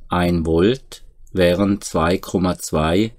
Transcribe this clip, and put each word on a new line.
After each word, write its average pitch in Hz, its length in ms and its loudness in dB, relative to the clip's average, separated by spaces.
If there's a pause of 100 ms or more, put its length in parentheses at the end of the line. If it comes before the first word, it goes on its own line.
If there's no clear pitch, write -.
ein 87 360 0
Volt, 90 580 0 (280)
wären 92 480 2
zwei 87 380 -2
Komma 90 400 -2
zwei 85 600 0